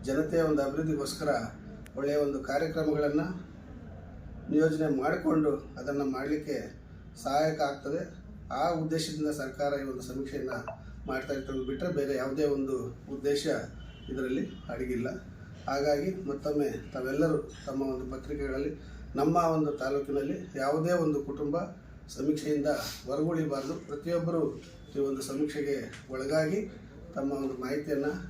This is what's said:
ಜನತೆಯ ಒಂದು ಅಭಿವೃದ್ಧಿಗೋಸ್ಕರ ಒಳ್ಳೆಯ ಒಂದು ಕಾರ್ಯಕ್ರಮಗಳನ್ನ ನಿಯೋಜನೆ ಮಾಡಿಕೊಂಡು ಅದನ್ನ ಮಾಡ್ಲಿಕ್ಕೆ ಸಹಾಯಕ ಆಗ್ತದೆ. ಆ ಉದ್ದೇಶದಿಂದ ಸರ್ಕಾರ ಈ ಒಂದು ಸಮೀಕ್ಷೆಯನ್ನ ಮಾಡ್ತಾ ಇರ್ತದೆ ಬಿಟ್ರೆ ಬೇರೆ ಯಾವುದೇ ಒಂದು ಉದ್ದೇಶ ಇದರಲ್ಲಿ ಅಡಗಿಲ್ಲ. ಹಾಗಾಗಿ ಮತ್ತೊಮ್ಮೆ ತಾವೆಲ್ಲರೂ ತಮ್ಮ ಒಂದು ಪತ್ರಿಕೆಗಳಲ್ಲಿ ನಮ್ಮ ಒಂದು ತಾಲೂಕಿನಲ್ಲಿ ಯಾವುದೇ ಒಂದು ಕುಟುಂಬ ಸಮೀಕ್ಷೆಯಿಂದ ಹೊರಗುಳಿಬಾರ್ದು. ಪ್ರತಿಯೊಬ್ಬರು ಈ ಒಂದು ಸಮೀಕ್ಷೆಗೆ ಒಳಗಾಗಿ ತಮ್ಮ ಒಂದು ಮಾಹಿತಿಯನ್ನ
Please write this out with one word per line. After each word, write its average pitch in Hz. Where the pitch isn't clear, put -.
ಜನತೆಯ 151
ಒಂದು 151
ಅಭಿವೃದ್ಧಿಗೋಸ್ಕರ 147
ಒಳ್ಳೆಯ 143
ಒಂದು 143
ಕಾರ್ಯಕ್ರಮಗಳನ್ನ 147
ನಿಯೋಜನೆ 156
ಮಾಡಿಕೊಂಡು 151
ಅದನ್ನ 139
ಮಾಡ್ಲಿಕ್ಕೆ 143
ಸಹಾಯಕ 151
ಆಗ್ತದೆ. 143
ಆ 147
ಉದ್ದೇಶದಿಂದ 160
ಸರ್ಕಾರ 143
ಈ 139
ಒಂದು 127
ಸಮೀಕ್ಷೆಯನ್ನ 131
ಮಾಡ್ತಾ 135
ಇರ್ತದೆ 131
ಬಿಟ್ರೆ 160
ಬೇರೆ 139
ಯಾವುದೇ 135
ಒಂದು 135
ಉದ್ದೇಶ 143
ಇದರಲ್ಲಿ 131
ಅಡಗಿಲ್ಲ. 123
ಹಾಗಾಗಿ 143
ಮತ್ತೊಮ್ಮೆ 143
ತಾವೆಲ್ಲರೂ 143
ತಮ್ಮ -
ಒಂದು 127
ಪತ್ರಿಕೆಗಳಲ್ಲಿ 139
ನಮ್ಮ 151
ಒಂದು 160
ತಾಲೂಕಿನಲ್ಲಿ 139
ಯಾವುದೇ 156
ಒಂದು 151
ಕುಟುಂಬ 143
ಸಮೀಕ್ಷೆಯಿಂದ 147
ಹೊರಗುಳಿಬಾರ್ದು. 143
ಪ್ರತಿಯೊಬ್ಬರು 160
ಈ 143
ಒಂದು 135
ಸಮೀಕ್ಷೆಗೆ 139
ಒಳಗಾಗಿ 156
ತಮ್ಮ 139
ಒಂದು 135
ಮಾಹಿತಿಯನ್ನ 147